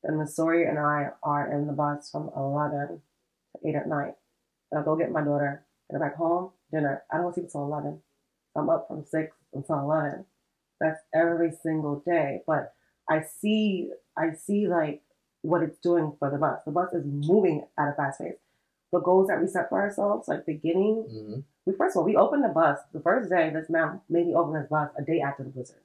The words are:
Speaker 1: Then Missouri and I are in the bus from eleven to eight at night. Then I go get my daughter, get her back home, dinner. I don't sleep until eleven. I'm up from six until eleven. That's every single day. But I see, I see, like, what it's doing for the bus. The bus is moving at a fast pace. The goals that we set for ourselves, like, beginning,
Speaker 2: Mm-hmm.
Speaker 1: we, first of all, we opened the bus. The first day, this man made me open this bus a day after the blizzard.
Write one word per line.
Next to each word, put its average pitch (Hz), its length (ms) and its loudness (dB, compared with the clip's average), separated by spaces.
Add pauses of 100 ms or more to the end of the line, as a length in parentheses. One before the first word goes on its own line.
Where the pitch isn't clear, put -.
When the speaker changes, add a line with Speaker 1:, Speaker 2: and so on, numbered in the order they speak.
Speaker 1:
Then 156 160 -2
Missouri 160 480 0
and 151 120 -2
I 147 320 0 (120)
are 143 300 0
in 147 140 0
the 147 80 -4
bus 147 360 -2
from 151 260 -8
eleven 143 640 -2 (560)
to - 120 -6
eight 156 60 0
at - 140 -2
night. 143 260 -4 (560)
Then 151 100 -2
I 143 40 -4
go 156 120 2
get 165 160 0
my 156 100 0
daughter, 143 400 0 (280)
get - 100 -10
her 160 80 0
back 151 80 -8
home, 170 340 0 (220)
dinner. 147 300 0 (100)
I 160 60 0
don't 175 160 -2
sleep 180 120 -4
until 143 180 -6
eleven. 147 360 -6 (560)
I'm - 140 0
up - 180 0
from 151 160 -10
six 156 300 -4 (200)
until 143 240 -2
eleven. 147 460 -2 (560)
That's 156 200 0 (140)
every 170 380 2 (100)
single 151 440 -2
day. 156 400 0
But - 260 0 (360)
I 156 140 2 (180)
see, 214 500 2 (260)
I 160 160 0
see, 202 340 0
like, 165 360 0 (400)
what 175 200 2
it's 156 160 -4
doing 165 400 2
for 139 120 0
the 143 80 -2
bus. 143 260 0
The 156 80 -8
bus 180 220 0
is 160 100 -2
moving 151 640 2 (120)
at 147 120 2
a - 40 -6
fast 139 260 -4
pace. - 140 -8 (580)
The 180 80 4
goals 185 280 6
that 175 120 2
we 180 60 2
set 185 220 -2
for 190 120 0
ourselves, 202 460 0
like, 156 200 -4
beginning, 185 680 0
Speaker 2:
Mm-hmm. 110 280 -10 (260)
Speaker 1:
we, 381 100 0
first 381 180 0
of 381 60 4
all, 214 60 2
we 214 100 4
opened 285 280 6
the 220 40 2
bus. 160 300 2 (140)
The 156 80 -10
first 202 300 2
day, 165 200 4
this 156 200 -6
man 165 380 0
made 170 180 2
me 170 80 0
open 156 200 2
this 151 160 -4
bus 151 280 0
a 143 40 -4
day 160 180 0
after 139 240 -4
the 131 60 -10
blizzard. 127 340 -12